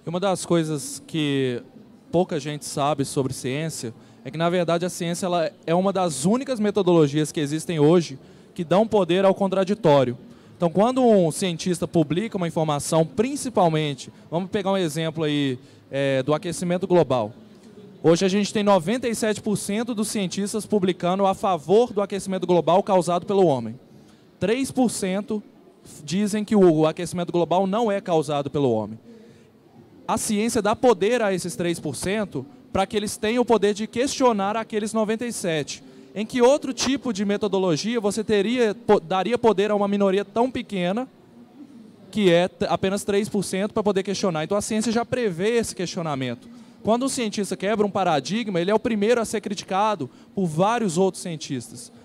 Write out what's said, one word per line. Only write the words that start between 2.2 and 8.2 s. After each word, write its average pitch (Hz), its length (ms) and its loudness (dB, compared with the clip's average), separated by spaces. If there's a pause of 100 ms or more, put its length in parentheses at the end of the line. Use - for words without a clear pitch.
gente 147 260 -10
sabe 143 400 -2
sobre 131 300 -2
ciência 139 580 -6 (320)
é 135 60 -12
que, 151 80 -10
na 170 100 0
verdade, 175 380 0
a - 20 -2
ciência, 175 380 -6
ela 175 240 0 (160)
é 160 80 0
uma 190 180 2
das 175 320 -2
únicas 247 360 0
metodologias 165 720 2
que 170 80 -4
existem 156 400 -4
hoje 151 380 4 (360)